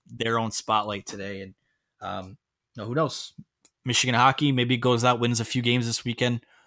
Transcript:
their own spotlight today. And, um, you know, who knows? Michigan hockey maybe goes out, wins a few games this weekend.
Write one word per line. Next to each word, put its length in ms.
their 320
own 140
spotlight 560
today. 340
And, 140
um, 360
you 80
know, 20
who 80
knows? 400
Michigan 300
hockey 360
maybe 260
goes 260
out, 160
wins 200
a 60
few 160
games 260
this 160
weekend. 380